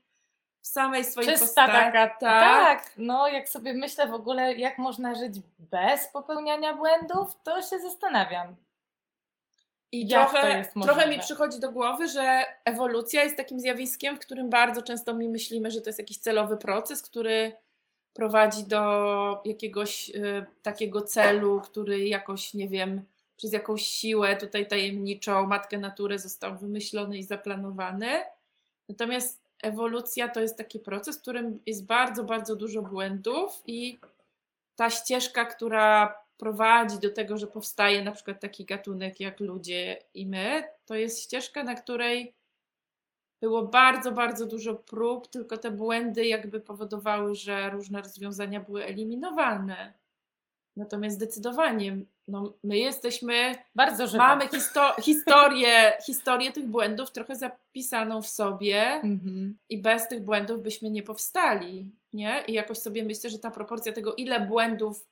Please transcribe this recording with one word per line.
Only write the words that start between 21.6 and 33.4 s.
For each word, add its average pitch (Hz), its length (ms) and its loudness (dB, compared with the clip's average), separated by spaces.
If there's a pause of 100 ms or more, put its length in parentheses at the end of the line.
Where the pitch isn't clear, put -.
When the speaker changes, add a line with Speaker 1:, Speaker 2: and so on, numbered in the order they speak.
Speaker 1:
który 202 480 -4
jakoś, 196 460 -6
nie 196 140 -6
wiem, 190 340 -4 (340)
przez 214 160 -8
jakąś 214 340 -4
siłę 208 500 0
tutaj 202 320 -6
tajemniczą, 196 800 -2
matkę 202 320 -4
naturę 196 400 -6
został 190 400 -10
wymyślony 208 600 -8
i 190 40 -10
zaplanowany. 196 840 -8 (840)
Natomiast 240 520 -4 (220)
ewolucja 233 640 -4
to 233 120 -4
jest 220 180 -2
taki 220 200 -14
proces, 208 400 -8
w - 40 -20
którym 233 440 -8
jest 202 200 -6
bardzo, 240 380 0
bardzo 214 320 -4
dużo 208 260 -6
błędów 196 840 -6